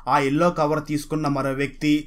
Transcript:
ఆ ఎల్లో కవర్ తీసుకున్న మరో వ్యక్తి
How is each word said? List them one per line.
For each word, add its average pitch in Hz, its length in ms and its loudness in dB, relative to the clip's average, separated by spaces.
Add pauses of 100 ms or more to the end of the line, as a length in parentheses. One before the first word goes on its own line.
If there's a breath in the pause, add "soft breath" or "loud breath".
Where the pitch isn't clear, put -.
(140)
ఆ 147 40 4 (120)
ఎల్లో 165 200 4 (100)
కవర్ 151 300 0
తీసుకున్న 151 380 -4
మరో 135 340 -2
వ్యక్తి 147 320 0 (120)